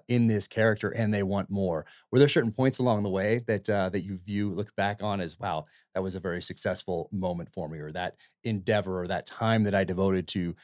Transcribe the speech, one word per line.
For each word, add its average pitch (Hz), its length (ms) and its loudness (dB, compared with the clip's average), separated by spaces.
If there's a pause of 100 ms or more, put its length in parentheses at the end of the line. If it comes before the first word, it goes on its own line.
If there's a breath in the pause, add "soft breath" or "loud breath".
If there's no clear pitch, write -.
in 120 180 4
this 107 200 2
character 107 440 2
and 107 240 0
they 101 80 2
want 98 280 -2
more"? 92 360 -2 (240 soft breath)
Were 127 80 4
there 139 100 8
certain 117 240 2
points 131 260 0
along 113 260 2
the 101 40 0
way 104 380 2
that, 107 240 -2
uh, 98 180 2
that 92 160 -2
you 98 140 -8
view, 101 340 -4
look 98 240 -8
back 101 260 -2
on 101 180 -2
as, 82 200 -6
"Wow, 80 240 -4 (300)
that 95 80 -2
was 95 120 -4
a 92 60 -6
very 87 220 -4
successful 90 680 -4
moment 90 440 -4
for 80 140 -8
me," 80 100 -10
or 76 140 -10
that 90 240 -6 (280)
endeavor 98 580 0
or 87 60 -4
that 90 160 -2
time 113 400 2
that 101 100 2
I 98 100 4
devoted 92 440 0
to 87 360 -2